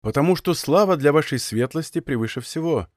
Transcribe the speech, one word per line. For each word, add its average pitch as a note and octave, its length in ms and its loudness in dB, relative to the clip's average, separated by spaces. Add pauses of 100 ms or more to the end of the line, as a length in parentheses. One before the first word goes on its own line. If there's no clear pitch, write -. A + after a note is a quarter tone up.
«Потому D3 340 2
что F3 180 -2
слава F#3 420 2
для C#3+ 160 4
вашей C#3+ 280 0
светлости B2 600 -4
превыше B2 420 -4
всего». D#3+ 560 -4